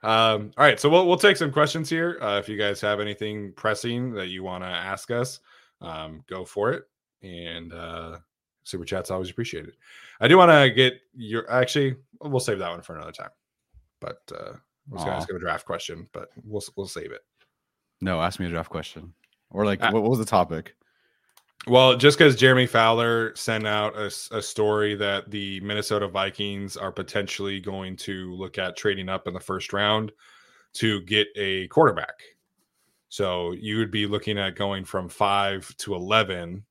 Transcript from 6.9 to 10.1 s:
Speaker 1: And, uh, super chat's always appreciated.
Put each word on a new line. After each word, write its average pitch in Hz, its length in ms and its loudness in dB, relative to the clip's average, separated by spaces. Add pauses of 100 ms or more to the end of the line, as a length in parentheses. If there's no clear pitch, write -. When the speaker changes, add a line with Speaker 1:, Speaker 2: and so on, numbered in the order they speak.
Speaker 1:
And, 85 520 -14
uh, 82 440 -14 (460)
super 87 220 -10
chat's 95 240 -6
always 92 180 -6
appreciated. 82 460 -10 (480)